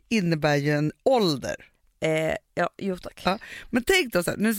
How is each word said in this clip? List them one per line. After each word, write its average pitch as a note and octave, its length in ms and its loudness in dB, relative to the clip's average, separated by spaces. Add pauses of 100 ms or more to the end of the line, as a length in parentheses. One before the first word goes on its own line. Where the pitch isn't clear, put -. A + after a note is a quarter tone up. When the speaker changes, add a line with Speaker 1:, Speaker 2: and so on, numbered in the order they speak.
Speaker 1:
innebär D#3+ 480 2
ju C#3+ 160 0
en D3 200 0 (120)
ålder. F3+ 520 2 (440)
Speaker 2:
Eh, D#3 340 0 (200)
ja, F3 240 -2
jo F#3+ 180 -4
tack. - 280 -18
Speaker 1:
Ja. F#3+ 140 0 (320)
Men A#3+ 140 0
tänk F#4 280 2
då F3+ 100 2
så - 80 -2
här, - 80 -2
nu, G#3+ 200 0